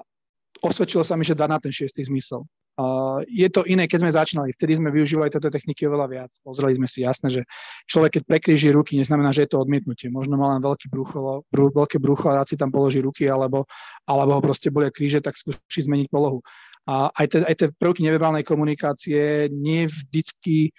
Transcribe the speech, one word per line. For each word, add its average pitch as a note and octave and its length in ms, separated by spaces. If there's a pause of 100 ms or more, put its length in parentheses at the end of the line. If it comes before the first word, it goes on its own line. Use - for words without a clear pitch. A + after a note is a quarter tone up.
(600)
osvedčilo F3 440
sa E3 120
mi, D#3+ 80
že D#3 120
dá D3+ 120
na D#3 80
ten C#3+ 160
šiestý C#3 320
zmysel. C3 400 (280)
A C3 560
je F#3 240
to F3+ 160
iné, F#3 160
keď E3 160
sme E3 160
začínali. D3+ 400
Vtedy D#3 240
sme D#3 80
využívali D3+ 400
tieto D3 240
techniky D3 320
oveľa D3 240
viac. B2+ 320
Pozreli C3+ 400
sme B2+ 80
si, B2+ 160
jasné, C3 240
že B2+ 140 (420)
človek, D#3+ 360
keď - 40
prekríži D#3 480
ruky, D3 240
neznamená, C#3+ 320
že C#3 160
je - 80
to C#3+ 80
odmietnutie. C3 480
Možno C3+ 320
má C#3 160
len C3 80
veľký C#3 240
brucho, C3+ 640
bru-, C#3 200
veľké D3 280
brucho C#3 320
a C#3 80
rád C3+ 80
si D#3 80
tam C#3 160
položí C#3 320
ruky, C#3 240
alebo, C3+ 400 (400)
alebo C#3 320
ho - 0
proste C#3 320
bolia C#3+ 160
kríže, C#3+ 320
tak C#3+ 160
skúši - 480
zmeniť C#3+ 240
polohu. C#3 320 (480)
A C#3 240
aj D3+ 160
te-, E3 160
aj D#3+ 160
tie D#3+ 160
prvky F3 320
neverbálnej D#3 360
komunikácie D3 1080
nie D#3 320
vždycky, D#3 920